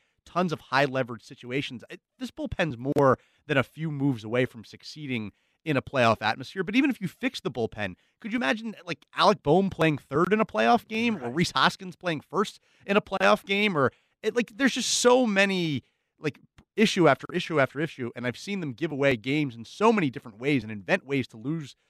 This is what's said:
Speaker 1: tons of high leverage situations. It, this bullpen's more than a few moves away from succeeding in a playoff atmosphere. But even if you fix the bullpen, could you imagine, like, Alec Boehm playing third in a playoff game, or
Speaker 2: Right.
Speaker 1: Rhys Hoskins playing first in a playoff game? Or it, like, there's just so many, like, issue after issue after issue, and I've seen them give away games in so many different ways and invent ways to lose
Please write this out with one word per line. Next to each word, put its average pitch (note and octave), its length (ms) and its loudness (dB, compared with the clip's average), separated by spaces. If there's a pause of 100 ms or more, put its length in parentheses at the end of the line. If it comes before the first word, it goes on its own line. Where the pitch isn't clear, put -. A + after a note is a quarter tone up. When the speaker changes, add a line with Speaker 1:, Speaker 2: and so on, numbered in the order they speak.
(240)
Speaker 1:
tons E3+ 300 -2
of - 80 -6
high C#3 240 2
leverage B2+ 380 -4
situations. B2+ 640 -8
It, F3 100 -18 (200)
this B3 120 -10
bullpen's F3+ 460 -4
more C3 420 4 (280)
than C#3+ 100 -2
a B2+ 60 2
few D#3 280 -8
moves C#3 320 -2
away A#2+ 220 0
from A#2 180 -10
succeeding B2 720 -10 (320)
in D3+ 100 -2
a B2+ 60 2
playoff A#2 400 2
atmosphere. B2+ 420 -4
But G3 140 -6
even C#4+ 120 4
if B3 120 -4
you F#3+ 60 -4
fix - 340 -8
the E3 100 -6
bullpen, G#2+ 440 -6 (260)
could G#3 100 -10
you A#3+ 60 -2
imagine, A3+ 380 -4 (100)
like, F3 140 -10 (160)
Alec E3+ 280 4
Boehm F3+ 260 4
playing D#3+ 280 0
third E3+ 340 -2
in G#3+ 80 4
a A3 60 0
playoff A3+ 420 2
game, A3 300 -2
or C#3+ 40 -14
Speaker 2:
Right. A#2+ 140 -8
Speaker 1:
Rhys E3+ 160 0
Hoskins E3+ 440 0
playing E3 260 -4
first - 380 -4 (260)
in G3 100 -2
a F#3+ 60 4
playoff G3 440 2
game? G3+ 300 0
Or C3+ 160 2 (300)
it, A3 140 -4
like, A#3+ 200 -2
there's B3 200 2
just B3 140 -2 (100)
so B3 260 6
many, F#3+ 580 0 (340)
like, D3+ 220 -6 (380)
issue F#3 320 4
after - 240 2
issue E3+ 260 -2
after C3+ 220 0
issue, C3 340 -6
and A#2+ 100 -8
I've B2 120 -6
seen G3 240 -8
them D3+ 100 -6
give D3 200 -6
away C#3 260 2
games C3+ 360 -2
in A2+ 120 -16
so A3 260 2
many F#3+ 180 0
different A2+ 300 -12
ways C3 240 0
and A2 80 -10
invent A2 340 -4
ways C3+ 240 -2
to - 80 -20
lose C#3 380 -8 (140)